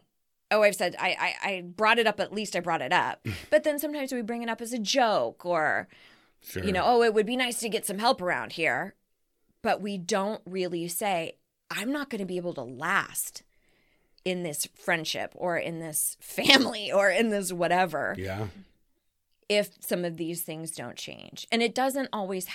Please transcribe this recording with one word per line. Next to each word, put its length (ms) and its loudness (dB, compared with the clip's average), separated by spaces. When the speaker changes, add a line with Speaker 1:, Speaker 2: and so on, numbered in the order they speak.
Speaker 1:
"Oh, 100 6
I've 120 6
said, 240 0
I, 440 0
I, 80 -2
I 100 -4
brought 380 2
it 80 6
up, 120 0
at 140 -4
least 220 -4
I 60 0
brought 200 -2
it 120 -2
up." 320 2
Speaker 2:
<laughs> 120 -14
Speaker 1:
But 140 4
then 160 0
sometimes 340 -4
we 80 -2
bring 220 -6
it 60 -6
up 120 -6
as 120 -10
a 60 -2
joke 680 2
or, 420 2
Speaker 2:
Sure. 220 -6
Speaker 1:
you 80 2
know, 140 2
"Oh, 180 6
it 100 4
would 120 4
be 120 -2
nice 240 0
to 80 -2
get 160 -2
some 140 -4
help 220 2
around 320 -2
here." 420 0
But 200 0
we 160 -4
don't 480 -2
really 420 -4
say, 500 -2
"I'm 200 -4
not 180 -4
gonna 160 -4
be 120 -4
able 180 -4
to 80 -8
last 800 -4
in 180 -2
this 300 -4
friendship 600 -4
or 220 -2
in 220 -6
this 420 -4
family 720 4
or 180 6
in 200 4
this 220 0
whatever 640 2
Speaker 2:
Yeah. 300 -4
Speaker 1:
if 220 2
some 240 -2
of 120 -4
these 240 -4
things 300 -8
don't 260 -10
change." 540 -14
And 100 2
it 140 0
doesn't 380 0
always 420 -4